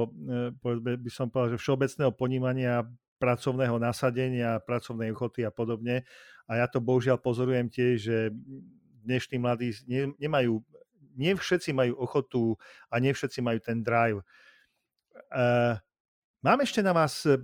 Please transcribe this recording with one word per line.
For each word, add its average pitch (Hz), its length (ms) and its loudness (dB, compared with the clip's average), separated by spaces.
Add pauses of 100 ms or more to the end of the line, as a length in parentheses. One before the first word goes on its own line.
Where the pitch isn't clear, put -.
e, 113 60 0 (500)
povedzme, 120 380 -4
by 123 160 -10
som 127 160 -6
povedal, 120 260 0
že 120 80 -4
všeobecného 135 540 0
ponímania 127 720 0 (320)
pracovného 123 560 0
nasadenia, 120 880 0
pracovnej 113 480 -4
ochoty 117 320 -4
a 107 80 -2
podobne. 117 560 -4 (400)
A 110 80 -4
ja 120 120 2
to 131 120 -2
bohužiaľ 123 400 2
pozorujem 123 480 0
tiež, 123 320 2
že 113 180 0 (840)
dnešní 127 340 -4
mladí 120 380 0 (100)
ne-, 139 320 -2
nemajú, 131 460 0 (520)
nie 151 180 0
všetci 180 400 -2
majú 127 260 2
ochotu 123 560 0 (320)
a - 100 -6
nie 131 140 2
všetci - 280 -4
majú 117 200 0
ten 117 220 -4
drive. 113 380 2 (1080)
E, 120 480 2 (640)
mám 202 180 4
ešte 226 220 0
na 190 80 4
vás, 160 340 2
e, 139 180 6